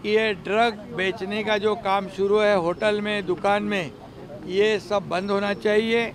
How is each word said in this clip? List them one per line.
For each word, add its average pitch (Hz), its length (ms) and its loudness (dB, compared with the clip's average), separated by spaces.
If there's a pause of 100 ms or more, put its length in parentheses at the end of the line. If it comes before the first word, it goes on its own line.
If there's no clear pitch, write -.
कि 214 60 -4
ये 214 240 2
drug 208 400 0
बेचने 202 680 -4
का 214 140 2
जो 208 180 0
काम 196 320 0
शुरू 196 320 2
है 208 180 4
होटल 185 440 0
में, 208 240 -4
दुकान 196 380 0
में, 196 280 -2 (540)
ये 202 340 2
सब 196 300 -2
बंद 185 220 -2
होना 202 220 0
चाहिए। 220 600 2